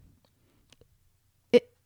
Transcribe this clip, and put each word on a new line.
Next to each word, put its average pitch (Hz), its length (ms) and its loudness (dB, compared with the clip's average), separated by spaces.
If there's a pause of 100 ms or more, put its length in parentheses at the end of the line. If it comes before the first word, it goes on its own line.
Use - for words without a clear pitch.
(1500)
It, - 220 10 (140)